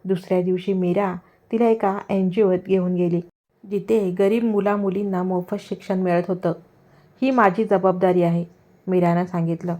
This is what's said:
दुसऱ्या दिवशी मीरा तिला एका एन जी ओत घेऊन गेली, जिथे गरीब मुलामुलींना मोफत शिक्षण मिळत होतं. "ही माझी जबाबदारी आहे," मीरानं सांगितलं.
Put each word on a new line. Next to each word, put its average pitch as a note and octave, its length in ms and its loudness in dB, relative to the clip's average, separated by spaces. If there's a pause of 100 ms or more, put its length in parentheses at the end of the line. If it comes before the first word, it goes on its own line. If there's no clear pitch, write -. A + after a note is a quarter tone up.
दुसऱ्या F#3 360 -2
दिवशी F#3 320 -2
मीरा F3+ 420 0 (360)
तिला A3+ 140 2
एका A3 340 2 (100)
एन F#3+ 200 2
जी F3+ 120 0
ओत F#3 260 4
घेऊन F#3 260 0
गेली, F3 280 0 (480)
जिथे G3+ 500 0
गरीब G#3 240 2
मुलामुलींना G3+ 800 0
मोफत F#3 360 -2
शिक्षण F#3 400 -6
मिळत F3 280 0
होतं. F3 260 -2 (680)
"ही C4 100 2
माझी A3 340 2
जबाबदारी F#3 560 2
आहे," E3+ 240 0 (420)
मीरानं F3 380 2
सांगितलं. E3+ 540 -4